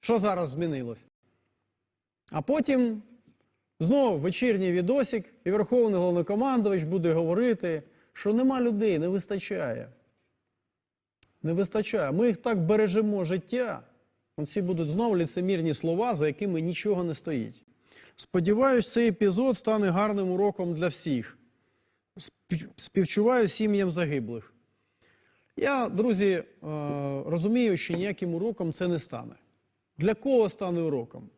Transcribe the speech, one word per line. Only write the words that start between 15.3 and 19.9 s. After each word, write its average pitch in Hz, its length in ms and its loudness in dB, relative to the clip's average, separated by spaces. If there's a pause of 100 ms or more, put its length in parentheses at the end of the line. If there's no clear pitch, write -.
слова, 190 400 0
за 151 120 0
якими 170 340 -2
нічого 180 440 -2
не 165 100 -4
стоїть. 131 500 -6 (520)
Сподіваюсь, 214 760 2
цей 233 160 4
епізод 208 500 2
стане 214 320 2